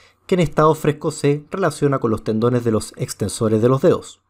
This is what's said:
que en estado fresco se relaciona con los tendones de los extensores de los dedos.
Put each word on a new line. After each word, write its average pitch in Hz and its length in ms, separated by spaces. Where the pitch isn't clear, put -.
que 190 80
en 180 60
estado 156 340
fresco 151 360
se 147 400
relaciona 147 480
con 117 120
los 101 140
tendones 120 400
de 113 60
los 107 260
extensores 110 640
de 123 80
los 131 120
dedos. - 480